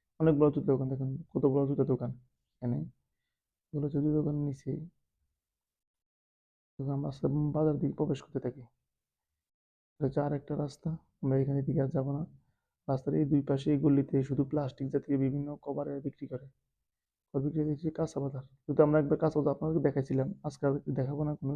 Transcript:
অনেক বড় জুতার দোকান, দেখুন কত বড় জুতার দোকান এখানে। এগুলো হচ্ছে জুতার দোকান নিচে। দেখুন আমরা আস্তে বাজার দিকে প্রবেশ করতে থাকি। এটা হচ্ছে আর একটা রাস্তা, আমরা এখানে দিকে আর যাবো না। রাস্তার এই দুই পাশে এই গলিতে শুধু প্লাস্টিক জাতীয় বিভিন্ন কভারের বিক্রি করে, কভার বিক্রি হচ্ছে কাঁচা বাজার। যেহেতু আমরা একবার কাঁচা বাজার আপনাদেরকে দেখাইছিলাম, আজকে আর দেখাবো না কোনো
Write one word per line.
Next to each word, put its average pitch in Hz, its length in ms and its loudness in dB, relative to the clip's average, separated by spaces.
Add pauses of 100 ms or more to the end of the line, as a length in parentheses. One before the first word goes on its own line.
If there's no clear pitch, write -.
(200)
অনেক 160 200 6
বড় 147 100 6
জুতার 143 240 0
দোকান, 131 160 0
দেখুন 135 200 -4 (220)
কত 139 140 0
বড় 139 220 4
জুতার 135 180 2
দোকান 127 260 0 (420)
এখানে। 123 240 -4 (960)
এগুলো 151 140 -2
হচ্ছে 143 160 -2
জুতার 151 180 2
দোকান 147 160 0
নিচে। 139 360 -4 (2000)
দেখুন 139 140 -4
আমরা 143 160 -4
আস্তে 139 180 -4 (280)
বাজার 156 240 2
দিকে 147 140 0
প্রবেশ 147 280 -2
করতে - 180 -8
থাকি। 127 220 -6 (1300)
এটা 147 100 -4
হচ্ছে 131 160 0
আর 147 120 -2
একটা 143 200 -6 (100)
রাস্তা, 147 260 -8 (320)
আমরা 135 160 2
এখানে 139 240 0
দিকে 135 200 0
আর 135 60 0
যাবো 135 300 -2
না। 156 60 -6 (640)
রাস্তার 139 260 -2
এই 156 120 2
দুই 143 160 4
পাশে 139 300 -2
এই 143 80 2
গলিতে 139 440 4
শুধু 135 200 0
প্লাস্টিক 135 500 -4
জাতীয় 139 240 0
বিভিন্ন 139 300 0 (140)
কভারের 143 400 -6
বিক্রি 139 260 -8
করে, 131 180 -10 (840)
কভার 139 140 -2
বিক্রি 151 280 -2
হচ্ছে 156 200 -4
কাঁচা 156 280 -4
বাজার। 139 240 -6 (200)
যেহেতু 151 200 6
আমরা 151 160 6
একবার 147 180 2
কাঁচা 160 220 0
বাজার 143 140 2
আপনাদেরকে 156 340 0
দেখাইছিলাম, 135 400 0 (160)
আজকে - 240 -6
আর 139 60 4 (160)
দেখাবো 139 340 -2
না 151 120 -2
কোনো 139 200 -4